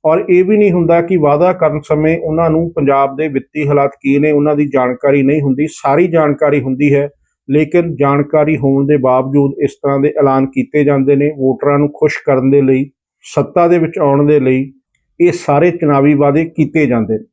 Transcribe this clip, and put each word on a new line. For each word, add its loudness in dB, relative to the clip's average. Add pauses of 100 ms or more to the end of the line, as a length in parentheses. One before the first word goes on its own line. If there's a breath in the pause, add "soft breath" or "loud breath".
ਔਰ 2
ਇਹ 4
ਵੀ 2
ਨਹੀਂ 4
ਹੁੰਦਾ 2
ਕਿ -2
ਵਾਅਦਾ 2
ਕਰਨ -2
ਸਮੇਂ 0
ਉਹਨਾਂ -2
ਨੂੰ -2
ਪੰਜਾਬ 0
ਦੇ -4
ਵਿੱਤੀ -6
ਹਾਲਾਤ 0 (100)
ਕੀ 0
ਨੇ, 2
ਉਹਨਾਂ 0
ਦੀ -2
ਜਾਣਕਾਰੀ 0
ਨਹੀਂ 0
ਹੁੰਦੀ। -2
ਸਾਰੀ -2
ਜਾਣਕਾਰੀ 0
ਹੁੰਦੀ -2
ਹੈ, 0 (400)
ਲੇਕਿਨ 0
ਜਾਣਕਾਰੀ 0
ਹੋਣ 0
ਦੇ 2
ਬਾਵਜੂਦ 0 (120)
ਇਸ -2
ਤਰ੍ਹਾਂ -4
ਦੇ 0
ਐਲਾਨ 2
ਕੀਤੇ -2
ਜਾਂਦੇ 2
ਨੇ 0
ਵੋਟਰਾਂ -2
ਨੂੰ 0
ਖੁਸ਼ -2
ਕਰਨ 0
ਦੇ 4
ਲਈ, 0 (320)
ਸੱਤਾ -2
ਦੇ 2
ਵਿੱਚ -4
ਆਉਣ 2
ਦੇ 2
ਲਈ। -2 (480)
ਇਹ 4
ਸਾਰੇ 0
ਚੁਣਾਵੀ 2
ਵਾਅਦੇ 0
ਕੀਤੇ -2
ਜਾਂਦੇ -2
ਨੇ। -6